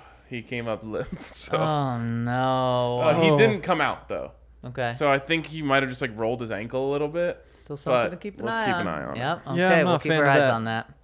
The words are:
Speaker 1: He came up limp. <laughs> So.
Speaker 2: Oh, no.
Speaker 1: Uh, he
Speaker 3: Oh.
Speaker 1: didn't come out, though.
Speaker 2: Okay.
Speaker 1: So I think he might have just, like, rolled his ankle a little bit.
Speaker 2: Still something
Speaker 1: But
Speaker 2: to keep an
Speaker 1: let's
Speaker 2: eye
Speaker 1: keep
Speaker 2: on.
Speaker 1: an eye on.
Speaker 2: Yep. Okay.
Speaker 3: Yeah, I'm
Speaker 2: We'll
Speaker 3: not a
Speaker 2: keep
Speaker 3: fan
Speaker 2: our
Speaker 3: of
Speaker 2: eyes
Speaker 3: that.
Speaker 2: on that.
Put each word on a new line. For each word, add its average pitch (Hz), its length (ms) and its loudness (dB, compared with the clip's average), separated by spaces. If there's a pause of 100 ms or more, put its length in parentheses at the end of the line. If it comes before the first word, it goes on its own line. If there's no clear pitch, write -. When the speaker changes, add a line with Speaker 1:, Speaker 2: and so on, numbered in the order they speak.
(280)
Speaker 1:
He 120 140 -10
came 117 260 -8
up 110 140 -4
limp. 110 260 -6 (160)
<laughs> - 60 -18
So. - 260 -6
Speaker 2:
Oh, 147 420 0
no. 123 1040 0
Speaker 1:
Uh, 160 200 4
he 160 80 6
Speaker 3:
Oh. 147 60 6
Speaker 1:
didn't 208 260 4
come 170 180 0
out, 123 280 -2
though. 71 240 -6 (320)
Speaker 2:
Okay. 123 320 -4
Speaker 1:
So 147 140 0
I 139 80 4
think 160 280 -2
he 156 140 -10
might 139 220 2
have 131 80 -2
just, 127 100 -8
like, 131 160 -4
rolled 113 240 -2
his 113 120 -6
ankle 117 360 -4
a 139 40 0
little 147 160 -2
bit. 170 360 -4 (100)
Speaker 2:
Still - 220 -14
something 127 280 2
Speaker 1:
But 107 60 -2
Speaker 2:
to 180 60 -10
keep 202 220 -14
an 214 80 -8
Speaker 1:
let's 226 140 -2
Speaker 2:
eye 220 60 -2
Speaker 1:
keep 190 100 0
Speaker 2:
on. 175 60 -2
Speaker 1:
an - 60 -2
eye 78 160 -6
on. 69 120 -8
Speaker 2:
Yep. 147 320 -4
Okay. 170 100 -2
Speaker 3:
Yeah, 185 120 4
I'm 170 80 6
Speaker 2:
We'll 156 80 4
Speaker 3:
not 165 140 2
a - 40 -16
Speaker 2:
keep 151 60 0
Speaker 3:
fan 160 100 2
Speaker 2:
our 147 60 4
Speaker 3:
of 143 40 6
Speaker 2:
eyes 139 120 6
Speaker 3:
that. 135 100 4
Speaker 2:
on 113 120 -2
that. 113 240 -4 (160)